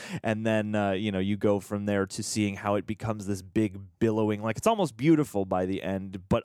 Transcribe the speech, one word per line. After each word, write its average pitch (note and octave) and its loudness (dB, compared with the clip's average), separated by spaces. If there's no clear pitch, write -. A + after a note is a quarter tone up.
and A2 -2
then, G#2+ 0
uh, G2+ 2
you G2+ 0
know, F#2 0
you G2+ 0
go G2+ 4
from G#2 -6
there G2+ 2
to - -8
seeing G#2 0
how G2+ -2
it G2 -2
becomes G#2+ -6
this G2 -4
big G2 -2
billowing, G#2+ 2
like, A2 -2
it's - -4
almost F#3 2
beautiful C#3 4
by F#2 0
the F#2+ -4
end, F#2+ -6
but A#2 2